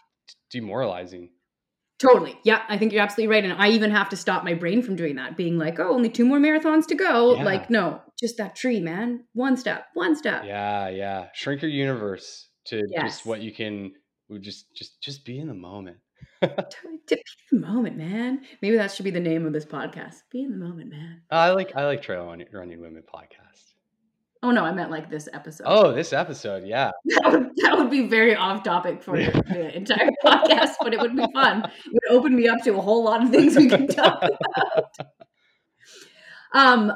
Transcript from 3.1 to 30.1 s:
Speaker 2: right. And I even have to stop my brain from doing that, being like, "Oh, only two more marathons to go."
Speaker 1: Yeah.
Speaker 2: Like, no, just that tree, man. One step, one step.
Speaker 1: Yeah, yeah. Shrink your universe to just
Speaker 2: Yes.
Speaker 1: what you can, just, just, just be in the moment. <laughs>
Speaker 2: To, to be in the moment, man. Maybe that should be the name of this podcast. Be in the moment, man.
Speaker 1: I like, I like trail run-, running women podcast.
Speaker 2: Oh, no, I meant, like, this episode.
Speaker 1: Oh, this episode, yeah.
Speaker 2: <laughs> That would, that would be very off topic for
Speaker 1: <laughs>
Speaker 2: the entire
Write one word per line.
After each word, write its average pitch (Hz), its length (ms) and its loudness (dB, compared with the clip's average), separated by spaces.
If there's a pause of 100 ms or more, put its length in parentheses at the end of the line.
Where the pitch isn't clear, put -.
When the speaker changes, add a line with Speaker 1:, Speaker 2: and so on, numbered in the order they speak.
Speaker 2:
right. 208 80 4
And 185 120 -2
I 202 160 4
even 214 200 2
have 202 200 0
to 196 60 -8
stop 208 280 -2
my 175 100 -2
brain 175 280 0
from 202 120 -4
doing 160 220 -4
that, 127 200 -10
being 170 220 -2
like, 160 220 -4
"Oh, 180 120 0
only 240 180 2
two 240 140 2
more 277 140 4
marathons 311 500 2
to 339 60 -2
go." 247 400 4
Speaker 1:
Yeah. - 80 -4
Speaker 2:
Like, 196 260 -2
no, 190 320 0 (160)
just 233 200 -6
that 196 180 -8
tree, 247 240 -2
man. 208 540 -6
One 254 240 0
step, - 380 -6
one 349 200 0
step. 226 300 -4
Speaker 1:
Yeah, 101 460 -4
yeah. 95 440 -8
Shrink 143 280 -6
your 160 80 -4
universe 127 800 -6 (180)
to 110 160 -6
just 104 100 -6
Speaker 2:
Yes. - 340 -8
Speaker 1:
what 110 140 -8
you 110 120 -12
can, 104 400 -10 (480)
just, 98 360 -18
just, - 260 -20
just 143 220 -16
be 127 160 -14
in 160 80 -10
the 123 60 -12
moment. 92 480 -16
<laughs> - 40 -20 (360)
Speaker 2:
To, 170 60 2 (600)
to - 80 0
be - 60 -6 (280)
in 233 120 2
the 147 40 -8
moment, 214 300 -4
man. 226 460 -6 (180)
Maybe 208 160 2
that 202 160 0
should 196 120 -10
be 196 60 -4
the 175 100 -4
name 165 260 -2
of 151 80 -4
this 151 100 -6
podcast. - 520 -12 (140)
Be 247 120 -8
in 277 80 -8
the 190 80 -8
moment, 175 320 -12
man. 165 400 -16
Speaker 1:
I 165 200 2
like, 185 240 -2
I 143 120 -2
like 139 160 -4
trail 87 240 -8
run-, 85 260 -14
running 90 280 -16
women 80 220 -18
podcast. - 720 -20 (720)
Speaker 2:
Oh, 247 80 0
no, 220 120 4
I 165 100 -2
meant, 170 180 -8
like, 160 180 -10
this 151 240 -12
episode. 151 340 -16
Speaker 1:
Oh, 180 260 6
this 147 200 -4
episode, 127 540 -6
yeah. 113 320 -2
Speaker 2:
<laughs> - 80 -14
That - 260 2
would, 254 240 2
that 403 220 2
would 254 120 2
be 262 160 0
very 220 300 4
off 196 260 -2
topic 175 400 -4
for 190 140 -4
Speaker 1:
<laughs> - 0 -
Speaker 2:
the 165 580 -2
entire 208 360 0 (120)